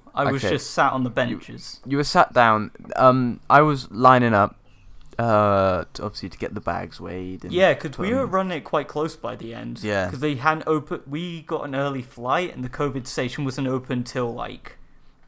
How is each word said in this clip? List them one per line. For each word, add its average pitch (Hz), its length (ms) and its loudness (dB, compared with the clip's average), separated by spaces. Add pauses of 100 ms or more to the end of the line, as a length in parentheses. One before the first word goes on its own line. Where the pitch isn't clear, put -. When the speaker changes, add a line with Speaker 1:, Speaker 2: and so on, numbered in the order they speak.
(140)
Speaker 1:
I 143 160 0
was 139 140 -2
Speaker 2:
Okay. 127 100 2
Speaker 1:
just - 180 -4
sat 240 200 2
on 131 120 -2
the 123 60 0
Speaker 2:
You, 107 40 -8
Speaker 1:
benches. - 720 -6
Speaker 2:
you 135 100 -2
were 147 80 2
sat - 300 4
down. 113 360 4 (260)
Um, 127 520 4
I 143 140 8
was 139 280 0
lining 123 440 6
up, 101 220 4 (600)
uh, 101 680 4 (100)
to, - 100 -10
obviously 101 240 -8
to - 100 -18
get - 160 -8
the 104 60 -10
bags 90 400 -8
weighed. 92 440 -10
And 87 80 -10
Speaker 1:
Yeah, 175 220 4
'cause 143 240 -10
we 185 100 -2
Speaker 2:
put 220 40 0
'em 254 60 0
Speaker 1:
were 269 80 -2
running 185 320 -2
it - 60 -14
quite 143 240 -4
close 156 280 -4
by 113 200 -10
the 117 180 -14
end. 117 280 -12
Speaker 2:
Yeah. 98 280 -2
Speaker 1:
'Cause 123 100 -8
they 147 160 -2
hadn't 156 300 -2
open-, 156 400 -4
we 165 360 -10
got 156 220 -6
an 139 100 -8
early 139 280 -4
flight, 127 520 -4
and 127 80 -10
the 123 80 -6
covid 135 360 -6
station 135 400 -4
wasn't 135 220 -4
open 127 360 -2
till, 123 280 -4
like, 117 440 -12 (520)